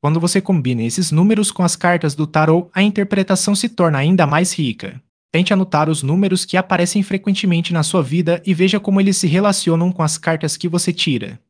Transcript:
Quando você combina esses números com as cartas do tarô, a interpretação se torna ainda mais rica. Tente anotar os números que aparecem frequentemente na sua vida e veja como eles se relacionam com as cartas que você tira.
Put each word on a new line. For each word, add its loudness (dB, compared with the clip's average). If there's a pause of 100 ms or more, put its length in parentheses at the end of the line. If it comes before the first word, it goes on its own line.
Quando 0
você 0
combina 0
esses -2
números 2
com -2
as 0
cartas 0
do -2
tarô, 2
a 0
interpretação 0
se -2
torna 0
ainda 4
mais 0
rica. -6 (320)
Tente 0
anotar 2
os -2
números 0
que -2
aparecem 0
frequentemente -2
na 0
sua 0
vida 0
e 0
veja 2
como 0
eles 2
se 0
relacionam 2
com -4
as -2
cartas -4
que -6
você -2
tira. -4 (100)